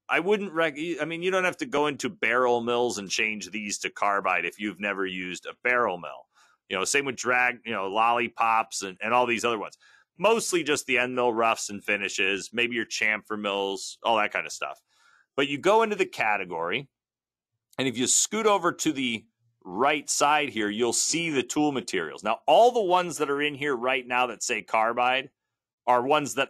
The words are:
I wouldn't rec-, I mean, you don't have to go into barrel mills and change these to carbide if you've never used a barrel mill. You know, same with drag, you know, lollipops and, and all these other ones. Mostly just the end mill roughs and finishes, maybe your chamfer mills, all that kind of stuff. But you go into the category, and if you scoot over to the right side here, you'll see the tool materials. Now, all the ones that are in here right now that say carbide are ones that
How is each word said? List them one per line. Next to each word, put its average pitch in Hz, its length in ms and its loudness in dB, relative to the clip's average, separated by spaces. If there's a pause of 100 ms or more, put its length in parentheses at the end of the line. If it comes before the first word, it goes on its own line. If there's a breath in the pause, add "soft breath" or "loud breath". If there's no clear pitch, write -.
I 135 100 2
wouldn't 190 340 -2
rec-, 160 240 0 (240)
I 151 40 -2
mean, 165 160 -8
you 185 100 -2
don't 185 140 0
have 175 120 -2
to 151 80 -4
go 143 220 0
into 135 220 -4
barrel 120 520 2
mills 120 360 0
and 98 120 -10
change 107 400 -4
these 104 300 -8
to 90 100 -6
carbide 98 560 0
if 85 140 -8
you've 101 200 -6
never 98 260 -2
used 92 400 -8
a - 180 -12
barrel 120 340 0
mill. 69 300 -14 (420 soft breath)
You 95 80 -2
know, 92 80 0
same 143 200 0
with 131 100 -4
drag, 123 500 0
you 113 80 -6
know, 98 140 -2
lollipops 113 960 0
and, 95 180 -8
and 107 120 -2
all 123 120 4
these 113 180 -2
other 117 140 0
ones. 87 200 -10 (400 soft breath)
Mostly 190 460 2
just 143 220 -2
the 123 140 2
end 127 160 -2
mill 123 180 2
roughs 113 360 0
and 101 140 -12
finishes, 98 680 -2
maybe 120 220 -2
your 113 100 -2
chamfer 107 540 -4
mills, 98 640 -4
all 113 140 4
that 104 140 2
kind 87 140 -4
of 80 60 -12
stuff. 69 280 -10 (560 soft breath)
But 143 120 0
you 143 100 -4
go 208 260 4
into 214 120 0
the 180 100 0
category, 101 840 -2 (880)
and 131 100 0
if 117 100 -4
you 123 100 0
scoot - 380 2
over 190 260 4
to - 200 -2
the 123 340 -2 (380)
right 131 460 0
side 147 400 2
here, 107 200 -2
you'll 113 240 0
see 165 360 0
the 135 140 0
tool 151 280 2
materials. 87 520 -4
Now, 110 240 -2
all 214 240 8
the 240 100 0
ones 175 360 0
that 143 120 -2
are 143 120 0
in 147 140 -2
here 139 200 -2
right 127 300 -2
now 123 220 0
that 107 140 -8
say 110 220 -4
carbide 120 680 0 (560)
are 123 160 4
ones 139 340 0
that 131 140 0